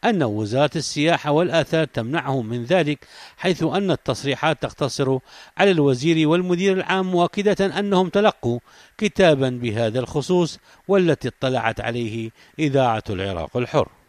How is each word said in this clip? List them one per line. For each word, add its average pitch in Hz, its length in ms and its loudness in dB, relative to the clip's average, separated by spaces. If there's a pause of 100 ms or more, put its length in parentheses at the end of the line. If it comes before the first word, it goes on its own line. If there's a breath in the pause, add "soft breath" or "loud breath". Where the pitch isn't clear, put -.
أن 202 180 2
وزارة 110 540 0
السياحة 151 540 -2
والآثار 160 540 0
تمنعهم 131 600 -4
من 120 180 -6
ذلك، 151 420 0 (300 loud breath)
حيث 170 260 -2
أن 180 280 0
التصريحات 139 720 -2
تقتصر 131 560 -2 (400 loud breath)
على 196 120 6
الوزير 156 580 2
والمدير 180 440 0
العام، 185 380 -2
مؤكدة 190 680 0
أنهم 196 300 2
تلقوا 180 500 0 (400 soft breath)
كتاباً 160 520 4
بهذا 117 480 -2
الخصوص، 151 600 0 (300 soft breath)
والتي 175 400 2
اطلعت 117 520 -2
عليه 113 500 -6 (280 soft breath)
إذاعة 131 520 2
العراق 92 460 -4
الحر. 123 320 0 (200)